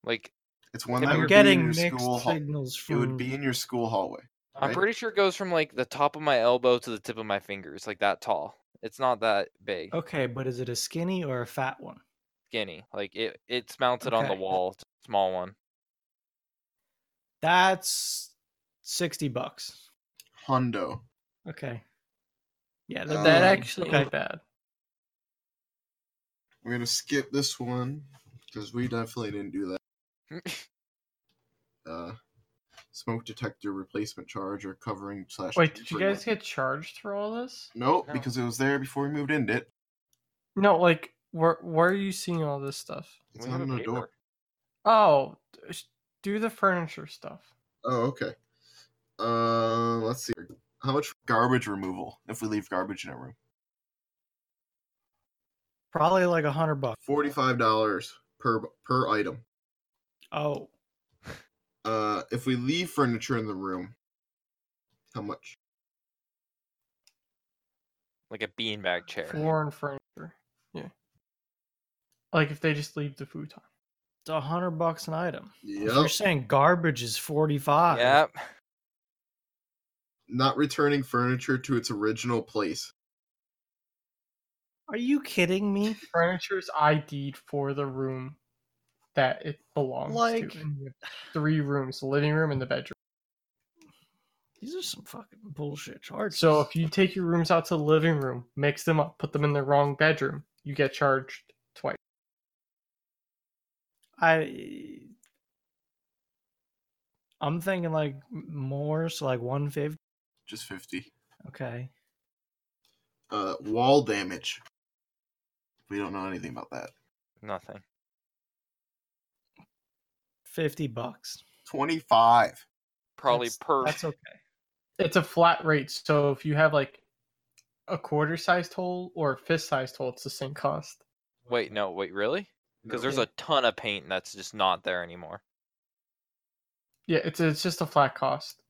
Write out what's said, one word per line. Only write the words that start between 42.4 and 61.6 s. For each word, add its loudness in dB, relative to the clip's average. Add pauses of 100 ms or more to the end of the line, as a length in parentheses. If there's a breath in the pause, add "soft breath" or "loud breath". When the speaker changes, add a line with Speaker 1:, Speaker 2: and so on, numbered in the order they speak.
Speaker 4:
all -2
this -8
stuff? -12 (160)
Speaker 2:
It's -12
Speaker 1:
We -6
Speaker 2:
not -2
Speaker 1:
have -4
a -2
Speaker 2:
on -2
the -
Speaker 1:
paper. -4
Speaker 2:
door. -6 (760)
Speaker 4:
Oh, 6 (320)
sh-, -12 (380)
do -2
the -2
furniture -2
stuff. -18 (280)
Speaker 2:
Oh, 0
okay. -4 (840 soft breath)
Uh, 2
let's -2
see. -4 (480)
How -2
much -2 (120)
garbage 2
removal -6
if -8
we -4
leave -2
garbage -4
in -12
a -12
room? -16 (2500)
Speaker 3:
Probably, 4
like, 2
a 0
hundred 0
bucks. -4
Speaker 2:
Forty-five 0
dollars 2 (240)
per, 0 (240)
per 2
item. -2 (840)
Speaker 3:
Oh. -4 (1120 loud breath)